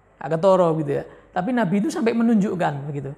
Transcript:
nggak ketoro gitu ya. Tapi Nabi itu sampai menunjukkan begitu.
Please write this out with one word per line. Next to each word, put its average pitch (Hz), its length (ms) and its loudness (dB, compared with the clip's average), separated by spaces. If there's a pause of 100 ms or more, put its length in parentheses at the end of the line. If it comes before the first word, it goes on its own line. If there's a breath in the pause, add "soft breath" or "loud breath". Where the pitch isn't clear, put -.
(220)
nggak 143 160 -8
ketoro 185 300 4 (100)
gitu 143 140 -2 (100)
ya. - 20 -10 (300 loud breath)
Tapi 175 160 -2
Nabi 208 320 0
itu 320 80 -2
sampai 233 240 -2
menunjukkan 190 720 0
begitu. 143 320 -8